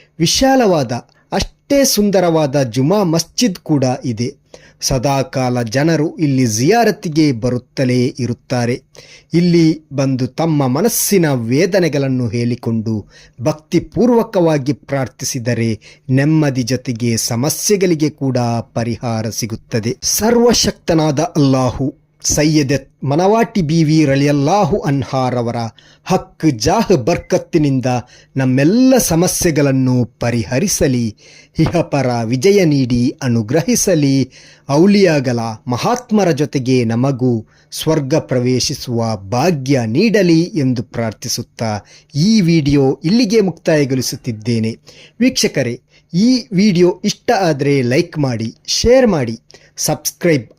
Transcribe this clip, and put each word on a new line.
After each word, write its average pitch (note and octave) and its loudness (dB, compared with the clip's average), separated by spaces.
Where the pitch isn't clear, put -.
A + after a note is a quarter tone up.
ವಿಶಾಲವಾದ, F#3 2
ಅಷ್ಟೇ C#4 0
ಸುಂದರವಾದ F3 2
ಜುಮಾ C3 0
ಮಸ್ಜಿದ್ E3+ -2
ಕೂಡ C#3 -2
ಇದೆ. A#2+ -6
ಸದಾಕಾಲ C3 -2
ಜನರು D3 -2
ಇಲ್ಲಿ C3+ 0
ಜಿಯಾರತಿಗೆ D#3 0
ಬರುತ್ತಲೇ B2 -2
ಇರುತ್ತಾರೆ. A#2+ -4
ಇಲ್ಲಿ E3+ 4
ಬಂದು C3+ -2
ತಮ್ಮ D3+ 0
ಮನಸ್ಸಿನ E3+ 0
ವೇದನೆಗಳನ್ನು C3+ 0
ಹೇಳಿಕೊಂಡು A2+ -4
ಭಕ್ತಿಪೂರ್ವಕವಾಗಿ E3 0
ಪ್ರಾರ್ಥಿಸಿದರೆ A#2 -4
ನೆಮ್ಮದಿ C#3+ 2
ಜೊತೆಗೆ A#2 -4
ಸಮಸ್ಯೆಗಳಿಗೆ D#3 -2
ಕೂಡ C3+ -4
ಪರಿಹಾರ A2+ -4
ಸಿಗುತ್ತದೆ. A2 -6
ಸರ್ವಶಕ್ತನಾದ G3 0
ಅಲ್ಲಾಹು C3+ 0
ಸೈಯದತ್ D3 -2
ಮನವಾಟಿ G3 0
ಬೀವಿ D#3 2
ರಳಿಯಲ್ಲಾಹು C#3+ 2
ಅನ್ಹಾರವರ B2+ -2
ಹಕ್ - -2
ಜಾಹ್ D#3 0
ಬರ್ಕತ್ತಿನಿಂದ D3+ 0
ನಮ್ಮೆಲ್ಲ D3 2
ಸಮಸ್ಯೆಗಳನ್ನು C#3 0
ಪರಿಹರಿಸಲಿ, B2 -2
ಇಹಪರ D3+ 0
ವಿಜಯ F3 2
ನೀಡಿ C3 0
ಅನುಗ್ರಹಿಸಲಿ, C3+ 0
ಔಲಿಯಾಗಳ D#3 4
ಮಹಾತ್ಮರ G3 0
ಜೊತೆಗೆ C3 0
ನಮಗೂ A#2+ -2
ಸ್ವರ್ಗ D3+ -2
ಪ್ರವೇಶಿಸುವ B2 -2
ಭಾಗ್ಯ C3 -2
ನೀಡಲಿ F3 2
ಎಂದು C3 -2
ಪ್ರಾರ್ಥಿಸುತ್ತಾ A2+ -6
ಈ G#3 2
ವಿಡಿಯೋ C#3+ 2
ಇಲ್ಲಿಗೆ G3+ 2
ಮುಕ್ತಾಯಗೊಳಿಸುತ್ತಿದ್ದೇನೆ. B2 -2
ವೀಕ್ಷಕರೇ, F#3+ 0
ಈ A#3 2
ವಿಡಿಯೋ F3+ 4
ಇಷ್ಟ - -4
ಆದ್ರೆ C#3+ 0
ಲೈಕ್ D3+ 0
ಮಾಡಿ, A#2+ -4
ಶೇರ್ B3+ 2
ಮಾಡಿ. B2+ -2
ಸಬ್ಸ್ಕ್ರೈಬ್ D3+ -2